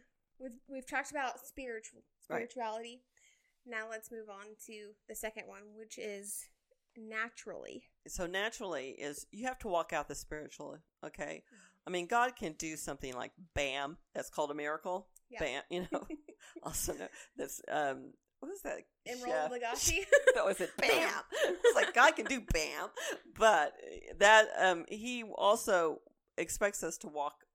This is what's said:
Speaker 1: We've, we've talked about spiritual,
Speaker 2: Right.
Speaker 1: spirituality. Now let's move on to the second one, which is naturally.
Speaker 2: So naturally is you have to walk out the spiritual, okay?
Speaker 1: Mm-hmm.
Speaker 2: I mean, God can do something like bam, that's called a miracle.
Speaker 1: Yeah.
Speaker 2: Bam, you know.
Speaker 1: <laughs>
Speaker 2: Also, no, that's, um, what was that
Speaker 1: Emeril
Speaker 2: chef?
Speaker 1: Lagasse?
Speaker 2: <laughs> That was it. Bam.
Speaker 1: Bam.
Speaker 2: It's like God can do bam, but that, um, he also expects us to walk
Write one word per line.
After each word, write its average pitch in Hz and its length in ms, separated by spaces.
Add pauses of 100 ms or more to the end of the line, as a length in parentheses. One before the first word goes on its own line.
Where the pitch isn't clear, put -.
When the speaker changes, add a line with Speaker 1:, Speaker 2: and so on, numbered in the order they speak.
(400)
Speaker 1:
We've, 262 120 (160)
we've 262 200
talked 277 240
about 277 280
spiritual, - 600 (280)
Speaker 2:
Right. 160 80 (120)
Speaker 1:
spirituality. 233 520 (640)
Now 220 240
let's 220 220
move 220 180
on 196 160 (220)
to 214 240 (160)
the 220 80
second 220 320
one, 196 140 (140)
which 220 220
is 208 520 (480)
naturally. 220 840 (240)
Speaker 2:
So - 200
naturally 185 640
is 147 400
you 214 160
have 254 120
to - 80
walk 170 260
out 147 140
the 143 80
spiritual, 147 640 (280)
okay? 147 400
Speaker 1:
Mm-hmm. - 420
Speaker 2:
I 160 40
mean, 175 160
God 247 280
can 175 180
do 160 240
something 139 360
like 120 180 (220)
bam, 143 440 (160)
that's - 160
called 147 220
a 147 40
miracle. 156 520 (220)
Speaker 1:
Yeah. 233 100
Speaker 2:
Bam, 139 300
you 175 220
know. - 200
Speaker 1:
<laughs> 311 60 (460)
Speaker 2:
Also, - 300
no, - 140 (280)
that's, - 240 (120)
um, 135 420 (260)
what 277 100
was 403 120
that - 180 (280)
Speaker 1:
Emeril 247 200
Speaker 2:
chef? - 240
Speaker 1:
Lagasse? 247 540 (120)
Speaker 2:
<laughs> 554 180
That - 100
was - 160
it. 175 160
Bam. - 120
Speaker 1:
Bam. 220 340 (400)
Speaker 2:
It's 466 120
like 370 180
God 285 220
can - 100
do 254 160 (120)
bam, 156 340 (500)
but 180 360 (460)
that, 214 280 (120)
um, 175 300
he 233 340
also 196 800 (360)
expects 202 460
us 165 160
to - 80
walk 147 360 (120)